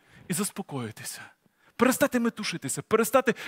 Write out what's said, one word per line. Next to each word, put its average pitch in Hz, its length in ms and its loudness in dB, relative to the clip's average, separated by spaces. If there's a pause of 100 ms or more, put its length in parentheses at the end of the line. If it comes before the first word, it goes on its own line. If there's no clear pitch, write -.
(280)
і 190 40 -2
заспокоїтися. 143 880 -8 (560)
Перестати 254 420 4
метушитися, 180 640 -4
перестати 240 520 2 (140)